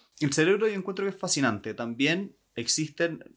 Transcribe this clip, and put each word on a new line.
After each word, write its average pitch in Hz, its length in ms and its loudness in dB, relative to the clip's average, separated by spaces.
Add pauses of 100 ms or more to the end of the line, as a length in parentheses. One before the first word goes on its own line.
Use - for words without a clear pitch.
(200)
El 143 140 2
cerebro 196 340 4
yo 214 60 0
encuentro 196 320 -4
que 196 60 -2
es 196 60 -12
fascinante. 117 580 0
También 139 600 -2 (200)
existen, 156 680 -2 (140)